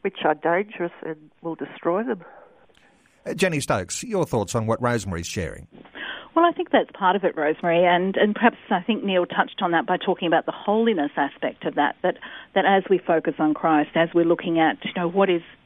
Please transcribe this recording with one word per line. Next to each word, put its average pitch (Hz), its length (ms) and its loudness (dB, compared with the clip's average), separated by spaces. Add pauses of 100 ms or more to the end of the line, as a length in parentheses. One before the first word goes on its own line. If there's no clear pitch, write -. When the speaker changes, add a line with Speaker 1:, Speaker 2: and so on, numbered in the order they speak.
Speaker 1:
Which - 240 -6
are 156 100 4
dangerous 175 560 -4 (140)
and 156 240 -12 (120)
will 165 140 -8
destroy 170 480 -4
them. 220 200 -6 (1000)
Speaker 2:
Uh, 160 80 -6
Jenny 165 280 0
Stokes, 104 420 -4
your 202 220 -2
thoughts 107 280 -2
on 113 120 -2
what 110 160 -2
Rosemary's 95 460 -2
sharing? - 400 -8 (680)
Speaker 3:
Well, 339 100 4
I 339 60 4
think 339 200 -6
that's 202 220 4
part 190 220 2
of 185 80 -2
it, 170 140 0
Rosemary, 165 480 2
and, 180 320 2
and 208 160 2
perhaps 220 240 2 (140)
I 180 100 0
think 214 220 -2
Neil 180 240 2
touched - 340 -4
on 185 100 0
that 165 140 2
by 180 120 0
talking - 300 -2
about 160 200 2
the 151 40 -6
holiness 208 640 0
aspect - 500 -4
of 151 100 -4
that, 147 260 0
that, - 160 -2 (380)
that 190 100 2
as 190 240 4
we 190 80 6
focus 165 400 0
on 156 160 2
Christ, 151 400 2
as 165 220 2
we're 170 100 6
looking 165 340 0
at, 156 240 0
you - 120 -8
know, 175 120 -2
what 190 220 2
is 170 140 0 (220)